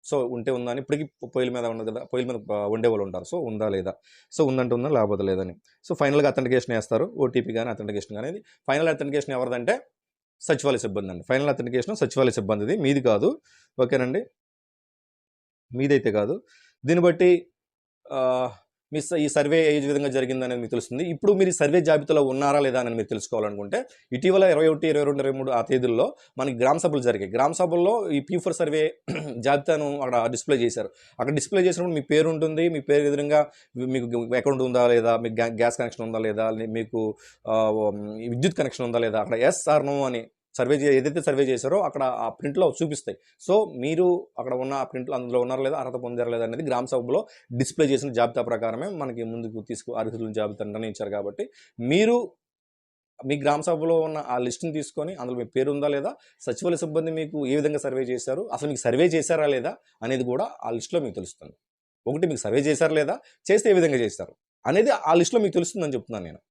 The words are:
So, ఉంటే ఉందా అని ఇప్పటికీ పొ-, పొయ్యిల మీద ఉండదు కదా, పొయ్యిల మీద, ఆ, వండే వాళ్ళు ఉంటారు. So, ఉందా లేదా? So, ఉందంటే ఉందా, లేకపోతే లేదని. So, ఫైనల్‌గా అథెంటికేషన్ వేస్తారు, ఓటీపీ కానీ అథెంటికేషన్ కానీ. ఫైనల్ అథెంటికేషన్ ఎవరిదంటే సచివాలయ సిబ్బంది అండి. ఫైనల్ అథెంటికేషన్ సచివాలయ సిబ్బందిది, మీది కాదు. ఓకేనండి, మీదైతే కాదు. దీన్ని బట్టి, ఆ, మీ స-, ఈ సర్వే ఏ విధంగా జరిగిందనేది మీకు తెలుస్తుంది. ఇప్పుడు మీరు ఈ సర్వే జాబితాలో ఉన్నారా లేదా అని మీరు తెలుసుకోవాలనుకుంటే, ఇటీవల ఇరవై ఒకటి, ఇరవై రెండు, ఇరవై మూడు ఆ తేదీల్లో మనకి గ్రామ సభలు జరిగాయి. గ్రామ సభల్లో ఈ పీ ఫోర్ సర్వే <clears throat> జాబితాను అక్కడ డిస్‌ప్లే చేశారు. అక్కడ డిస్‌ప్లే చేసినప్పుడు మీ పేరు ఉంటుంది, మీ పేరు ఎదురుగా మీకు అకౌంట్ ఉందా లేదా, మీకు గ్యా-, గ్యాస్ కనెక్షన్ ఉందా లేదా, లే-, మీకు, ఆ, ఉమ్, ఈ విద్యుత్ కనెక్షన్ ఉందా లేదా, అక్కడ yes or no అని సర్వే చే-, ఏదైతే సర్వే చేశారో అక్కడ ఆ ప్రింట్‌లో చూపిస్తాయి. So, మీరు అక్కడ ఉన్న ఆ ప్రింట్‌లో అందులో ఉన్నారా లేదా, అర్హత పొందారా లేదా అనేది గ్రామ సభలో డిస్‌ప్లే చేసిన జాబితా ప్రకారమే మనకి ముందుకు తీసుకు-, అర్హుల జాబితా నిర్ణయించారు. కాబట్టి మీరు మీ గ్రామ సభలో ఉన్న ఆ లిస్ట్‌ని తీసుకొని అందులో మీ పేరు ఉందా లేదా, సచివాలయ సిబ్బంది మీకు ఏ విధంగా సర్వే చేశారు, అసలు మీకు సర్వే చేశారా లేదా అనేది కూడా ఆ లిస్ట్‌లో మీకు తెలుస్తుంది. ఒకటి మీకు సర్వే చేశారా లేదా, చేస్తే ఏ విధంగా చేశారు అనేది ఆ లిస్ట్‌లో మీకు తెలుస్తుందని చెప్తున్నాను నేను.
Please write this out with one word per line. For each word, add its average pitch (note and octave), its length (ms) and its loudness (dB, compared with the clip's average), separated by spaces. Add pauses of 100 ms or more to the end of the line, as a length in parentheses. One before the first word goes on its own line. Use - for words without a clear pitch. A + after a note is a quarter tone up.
So, - 120 -2 (120)
ఉంటే B2 240 -4
ఉందా B2 180 -4
అని B2+ 100 -4
ఇప్పటికీ D3 280 -4
పొ-, - 200 -16
పొయ్యిల B2+ 240 -2
మీద A#2+ 140 -4
ఉండదు A2+ 220 -4
కదా, A2 160 -8
పొయ్యిల B2 220 -4
మీద, B2 120 -6 (120)
ఆ, G#2 160 -2
వండే A2+ 220 2
వాళ్ళు G#2+ 160 2
ఉంటారు. F#2 220 -8
So, E3+ 180 -6
ఉందా A2 240 -4
లేదా? F#2+ 240 -2 (400)
So, D3+ 140 2
ఉందంటే B2+ 280 0
ఉందా, B2 140 -2
లేకపోతే G#2 360 2
లేదని. F#2+ 300 -2 (300)
So, - 100 -4
ఫైనల్‌గా C#3+ 340 4
అథెంటికేషన్ B2+ 460 0
వేస్తారు, A2+ 320 0 (120)
ఓటీపీ B2 340 0
కానీ A#2 180 -2
అథెంటికేషన్ G#2 440 -8
కానీ. A#2 160 -8 (360)
ఫైనల్ D#3 240 2
అథెంటికేషన్ C#3+ 440 -4
ఎవరిదంటే B2 400 -2 (680)
సచివాలయ C#3 360 2
సిబ్బంది G2 320 -4
అండి. F2 160 -10
ఫైనల్ C#3 240 2
అథెంటికేషన్ B2+ 460 -2
సచివాలయ B2+ 380 2
సిబ్బందిది, G#2+ 440 -2
మీది C#3 240 2
కాదు. A#2+ 280 4 (480)
ఓకేనండి, B2+ 440 0 (1500)
మీదైతే B2+ 420 0
కాదు. G#2+ 240 0 (480)
దీన్ని E3+ 200 2
బట్టి, F3+ 260 4 (760)
ఆ, C3+ 140 -6 (720)
మీ D3+ 80 -2
స-, E3+ 180 -4
ఈ D3+ 100 2
సర్వే D3 360 2
ఏ D3+ 160 4
విధంగా C#3 280 0
జరిగిందనేది B2+ 520 -2
మీకు A#2 120 -6
తెలుస్తుంది. B2 320 -4
ఇప్పుడు F3 280 2
మీరు F#3+ 180 4
ఈ E3 40 -2
సర్వే D3+ 260 4
జాబితాలో D3+ 440 4
ఉన్నారా C#3 360 2
లేదా B2+ 200 2
అని A#2 140 -2
మీరు A2 140 -2
తెలుసుకోవాలనుకుంటే, G#2 680 -4 (340)
ఇటీవల F#3 320 4
ఇరవై D#3+ 240 6
ఒకటి, D#3+ 200 2
ఇరవై D3 160 2
రెండు, C#3 180 0
ఇరవై C3+ 140 0
మూడు C3+ 140 -4
ఆ A#2 120 2
తేదీల్లో B2 440 2 (300)
మనకి C3 200 -4
గ్రామ C3 220 4
సభలు D3 240 0
జరిగాయి. G2+ 300 0
గ్రామ C3+ 200 2
సభల్లో F3 420 2 (160)
ఈ D#3 100 0
పీ D#3+ 180 -4
ఫోర్ E3+ 180 -2
సర్వే D#3 260 0 (260)
<clears throat> C3+ 340 -6
జాబితాను C#3+ 540 2
అక్కడ B2 300 0
డిస్‌ప్లే B2+ 320 0
చేశారు. A#2 320 0 (280)
అక్కడ B2+ 160 -2
డిస్‌ప్లే F#3 280 0
చేసినప్పుడు F3 340 0
మీ C#3+ 100 -4
పేరు D#3 240 4
ఉంటుంది, D#3+ 380 0
మీ D#3 140 -4
పేరు D3 240 4
ఎదురుగా D3 360 2 (480)
మీకు B2+ 160 -2 (300)
అకౌంట్ C3 280 2
ఉందా B2 220 4
లేదా, A#2 320 6
మీకు A2+ 180 -4
గ్యా-, A#2 180 0
గ్యాస్ A#2 240 2
కనెక్షన్ A#2 280 -6
ఉందా A2+ 140 -4
లేదా, A2 300 0
లే-, A2+ 200 -6
మీకు, A2+ 320 -4 (420)
ఆ, A2 120 0 (220)
ఉమ్, G#2 220 0 (160)
ఈ A#2 120 -8
విద్యుత్ B2+ 280 0
కనెక్షన్ C3 300 -4
ఉందా A#2+ 140 0
లేదా, A2 200 0
అక్కడ G#2 180 -2
yes D3 280 2
or D3+ 160 4
no C#3+ 220 -2
అని B2 180 -4 (320)
సర్వే C3 220 2
చే-, C#3+ 160 4
ఏదైతే C#3 280 2
సర్వే C#3 240 2
చేశారో C3 380 0
అక్కడ C#3+ 200 -4 (140)
ఆ A2+ 120 -4
ప్రింట్‌లో D3+ 440 0
చూపిస్తాయి. D3 440 -6 (260)
So, F#3 120 0 (220)
మీరు D#3+ 300 0 (300)
అక్కడ B2+ 180 -6
ఉన్న C3 200 -4
ఆ C3+ 100 -2
ప్రింట్‌లో B2+ 300 -8
అందులో B2 260 -2
ఉన్నారా C3 220 -2
లేదా, C#3 160 -2
అర్హత B2+ 220 -6
పొందారా A#2+ 300 -4
లేదా A#2 140 -2
అనేది A#2 200 -6
గ్రామ B2+ 220 -2
సభలో B2+ 340 0 (300)
డిస్‌ప్లే C3 360 0
చేసిన C#3 260 0
జాబితా A#2 300 2
ప్రకారమే A2+ 480 -4
మనకి C3 340 -8
ముందుకు A2+ 380 -8
తీసుకు-, A#2+ 340 -10
అర్హుల A2 360 -6
జాబితా G#2 320 -4
నిర్ణయించారు. G#2+ 460 -8
కాబట్టి G2+ 340 -6 (340)
మీరు F#3+ 380 2 (1040)
మీ C3+ 160 -2
గ్రామ D3 240 0
సభలో E3 400 0
ఉన్న D#3+ 260 -4
ఆ B2 120 -2
లిస్ట్‌ని B2 340 -4
తీసుకొని D3+ 440 -6
అందులో B2+ 220 -8
మీ A#2+ 100 -6
పేరు C3 220 0
ఉందా C#3+ 180 -2
లేదా, C#3+ 240 -2 (280)
సచివాలయ E3 360 -2
సిబ్బంది D#3+ 360 -2
మీకు D#3 340 -6
ఏ C3 100 2
విధంగా C#3+ 220 2
సర్వే C3 260 -4
చేశారు, B2+ 380 -4 (100)
అసలు C#3+ 160 -4
మీకు C3+ 140 -4
సర్వే C3 260 4
చేశారా D#3 380 2
లేదా C3+ 260 0 (280)
అనేది B2 240 -2
కూడా C3 240 -2 (120)
ఆ A#2 100 -8
లిస్ట్‌లో A#2+ 300 -2
మీకు A#2 160 -6
తెలుస్తుంది. D#2 380 -14 (520)
ఒకటి D#3 200 0
మీకు D3 180 -2
సర్వే A2+ 160 2
చేశారా D3+ 340 2
లేదా, D3+ 220 2 (300)
చేస్తే G#3 240 4
ఏ F#3+ 60 8
విధంగా D3 240 4
చేశారు G2+ 340 -4 (300)
అనేది G#3 280 4 (100)
ఆ D#3+ 120 4
లిస్ట్‌లో F3 260 4
మీకు G3 160 0
తెలుస్తుందని E3 380 -2
చెప్తున్నాను G#2 320 -8
నేను. D2+ 140 -16 (100)